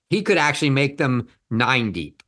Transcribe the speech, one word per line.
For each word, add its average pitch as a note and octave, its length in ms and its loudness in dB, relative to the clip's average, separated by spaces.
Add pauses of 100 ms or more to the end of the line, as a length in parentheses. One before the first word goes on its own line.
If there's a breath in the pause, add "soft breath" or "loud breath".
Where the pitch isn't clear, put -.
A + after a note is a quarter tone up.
he G3+ 140 0
could G3+ 160 2
actually D3 320 2
make C#3 280 0
them B2+ 280 -2 (240 soft breath)
nine A#2 400 0
deep. E2 380 -10